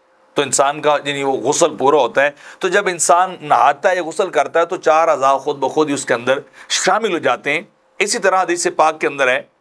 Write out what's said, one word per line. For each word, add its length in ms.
तो 80
इंसान 360
का, 180
यानी, 260
वो 100
गुस्ल 420
पूरा 240
होता 220
है। 120
तो 80
जब 200
इंसान 540
नहाता 460
है 60
या 80
गुस्ल 260
करता 300
है 60
तो 140
चार 300
अज़ा 280
खुद 200
ब 120
खुद 180
ही 60
उसके 200
अंदर 280
शामिल 400
हो 80
जाते 300
हैं। 160
इसी 200
तरह 200
हदीस 300
पाक 300
के 80
अंदर 220
है, 100